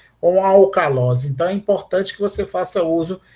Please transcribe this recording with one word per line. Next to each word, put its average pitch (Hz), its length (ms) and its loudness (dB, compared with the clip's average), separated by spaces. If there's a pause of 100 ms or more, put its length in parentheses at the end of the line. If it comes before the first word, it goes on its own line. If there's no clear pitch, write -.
(180)
ou 175 180 2
uma 190 120 2
alcalose. 143 800 2
Então, 143 200 -2
é 190 40 -4
importante 196 640 -4
que 202 80 -12
você 202 240 -4
faça 185 360 -4
uso 165 380 -2 (160)